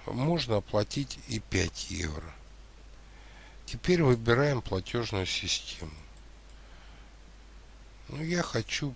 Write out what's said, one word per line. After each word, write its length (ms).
можно 520
оплатить 600
и 100
пять 500
евро. 420
Теперь 380
выбираем 580
платежную 640
систему. 680
Ну, 140
я 200
хочу 520